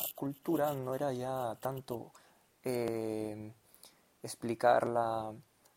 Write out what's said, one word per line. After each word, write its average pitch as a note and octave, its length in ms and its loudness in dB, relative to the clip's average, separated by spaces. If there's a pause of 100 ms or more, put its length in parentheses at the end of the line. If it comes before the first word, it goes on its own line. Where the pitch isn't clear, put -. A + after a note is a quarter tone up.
(140)
cultura D3 580 0
no C3 220 -2
era C#3 180 0
ya B2+ 480 -4
tanto, B2+ 520 -6 (520)
eh, A2 880 -2 (720)
explicarla A#2 1120 2 (420)